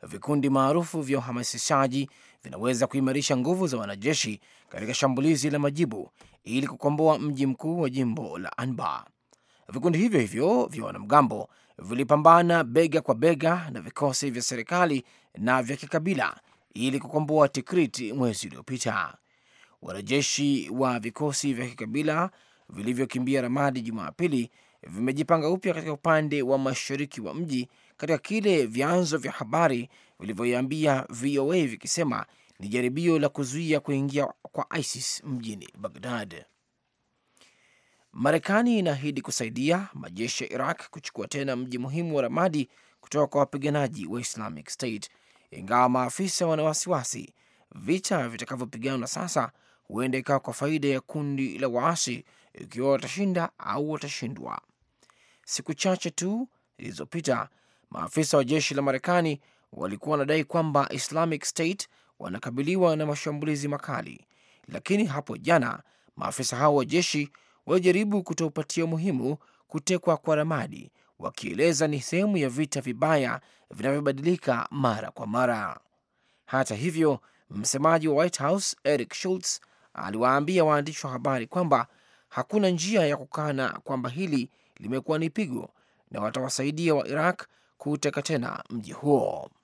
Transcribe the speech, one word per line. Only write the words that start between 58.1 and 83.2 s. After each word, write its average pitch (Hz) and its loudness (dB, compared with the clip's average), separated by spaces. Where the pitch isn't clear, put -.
wa 139 6
jeshi 147 0
la 139 0
Marekani 151 0
walikuwa 98 -6
wanadai 147 2
kwamba 151 2
Islamic 156 -2
State 175 -2
wanakabiliwa 143 0
na 156 -2
mashambulizi 147 -4
makali, - -8
lakini 202 0
hapo 143 -4
jana 143 2
maafisa 135 -4
hao 147 6
wa 135 4
jeshi 147 0
walijaribu 185 4
kutopatia 160 -2
umuhimu 160 0
kutekwa 165 0
kwa 156 2
Ramadi, 151 -4
wakieleza 151 0
ni 147 -2
sehemu 196 0
ya 143 2
vita 143 -2
vibaya 127 0
vinavyobadilika 139 0
mara 113 0
kwa - -10
mara. 110 0
Hata 131 -2
hivyo, 156 2
msemaji 151 2
wa 147 4
White 170 2
House 170 0
Eric 143 0
Schultz - -4
aliwaambia 139 2
waandishi 151 0
wa 135 -6
habari 127 -2
kwamba 143 2
hakuna 196 0
njia 180 2
ya 143 0
kukana 143 -4